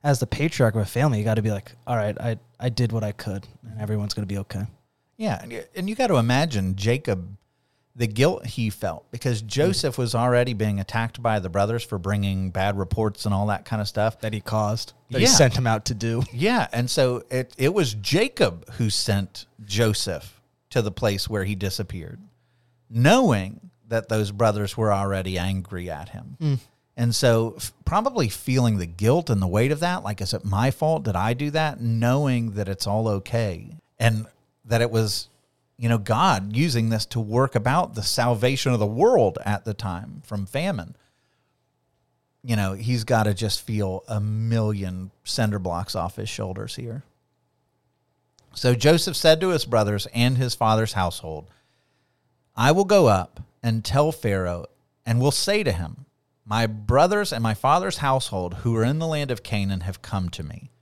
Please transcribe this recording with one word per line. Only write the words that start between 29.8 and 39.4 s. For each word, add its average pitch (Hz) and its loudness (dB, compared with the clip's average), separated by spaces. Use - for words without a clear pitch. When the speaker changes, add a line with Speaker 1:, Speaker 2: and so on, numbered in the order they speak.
Speaker 2:
that, 180 -2
like, 101 -6
"Is 95 -4
it - -6
my 107 2
fault? 156 0
Did 101 -2
I 104 0
do 147 -4
that?" 156 -2
Knowing 117 2
that 101 -2
it's 98 -4
all 110 0
okay 104 -2
and 110 2
that 117 2
it 120 2
was, 110 0
you 120 -2
know, 117 4
God 110 2
using 120 2
this 110 0
to - -4
work 117 0
about 127 0
the 107 -6
salvation 123 0
of 113 2
the 107 2
world 127 4